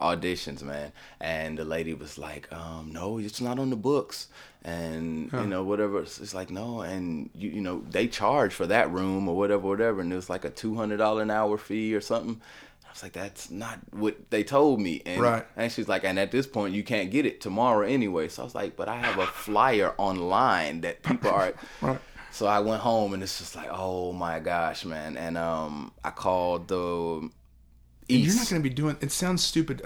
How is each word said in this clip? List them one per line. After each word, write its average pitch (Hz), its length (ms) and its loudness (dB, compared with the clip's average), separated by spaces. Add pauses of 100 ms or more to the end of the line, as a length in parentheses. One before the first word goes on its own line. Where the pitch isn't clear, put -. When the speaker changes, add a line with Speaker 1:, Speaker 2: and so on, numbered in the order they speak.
Speaker 1:
auditions, 85 640 -2
man, 73 280 -8 (300)
and 80 360 -4
the 78 80 -6
lady 80 300 -4
was 73 240 -14
like, 73 340 -12
"Um, 80 400 -12
no, 95 260 -4
it's 104 220 -6
not 123 200 -2
on 131 100 0
the 123 60 0
books," 127 500 0 (380)
and, 82 680 -4
Speaker 2:
Huh. 123 120 -2
Speaker 1:
you 107 40 -2
know, 95 160 -2
whatever. 101 380 0
It's, - 180 -8
it's 98 160 -10
like, 92 160 -8
"No," 113 300 -6
and, 87 540 -4
you, 95 160 -6
you 92 100 -4
know, 90 280 -4
they 104 200 2
charge 117 460 4
for - 120 0
that 90 240 6
room 95 380 0
or 87 80 2
whatever, 101 320 4
whatever, 104 320 2
and 87 120 -2
it 92 40 -2
was, 92 140 -6
like, 90 140 -4
a 73 60 -4
two 110 240 -4
hundred 107 240 -2
dollar 110 240 4
an 107 80 0
hour 107 280 2
fee 110 360 -2
or 101 60 2
something. 113 400 -2 (440)
I - 80 -20
was - 120 -16
like, 90 80 -14
"That's 95 380 -10
not - 280 -10 (140)
what - 380 -2
they 107 120 4
told 135 380 6
me." 87 260 0
And, 90 140 0
Speaker 2:
Right. 117 260 4 (100)
Speaker 1:
and 117 140 0
she's 110 160 -4
like, 95 160 2
"And 95 160 2
at 98 140 2
this 135 140 2
point, 101 280 -2
you 104 80 0
can't 101 300 -2
get 139 120 4
it - 160 0
tomorrow 107 460 4
anyway." 101 420 2
So - 140 -10
I - 20 -8
was 123 100 -10
like, 98 220 -4
"But 98 120 -4
I 113 80 -2
have 117 220 0
a 92 80 2
flyer 104 680 4
online 92 840 2
that 85 240 -4
people - 260 2
are" 92 220 4 (140)
Speaker 2:
<laughs> - 140 -16
Right. 135 200 0 (320)
Speaker 1:
So 107 140 0
I 104 140 6
went 107 200 0
home, 110 320 4
and 98 120 -4
it's - 140 -6
just - 180 -12
like, 71 160 -10
"Oh 92 400 -2
my 85 280 -2
gosh, 85 440 0
man." 78 320 -6
And, 82 200 -4
um, 78 560 -4 (120)
I - 60 -4
called 87 580 0
the 92 80 -2
Speaker 2:
And 85 540 -2 (800)
you're 139 260 6
not 240 80 2
Speaker 1:
East. 226 80 -2
Speaker 2:
gonna 170 120 2
be 135 80 0
doing, 147 300 0
it 139 120 -2
sounds 180 320 0
stupid. 147 420 0